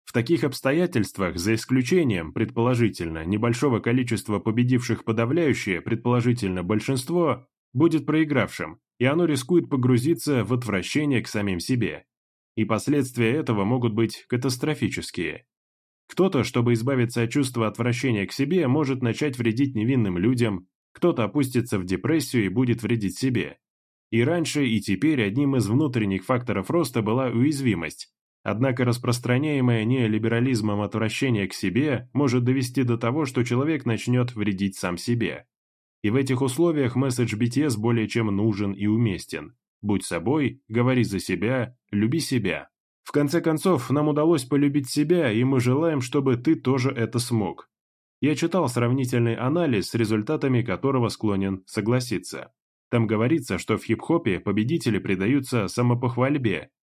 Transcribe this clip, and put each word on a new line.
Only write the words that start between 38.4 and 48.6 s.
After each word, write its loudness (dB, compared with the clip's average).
и -4
уместен. -2
"Будь -2
собой, -2
говори 2
за -2
себя, -4
люби 0
себя". -2
В -14
конце 2
концов, 0
нам 2
удалось 2
полюбить 0
себя, 2
и 2
мы 2
желаем, 2
чтобы 0
ты 2
тоже 0
это -2
смог. -2
Я 2
читал 0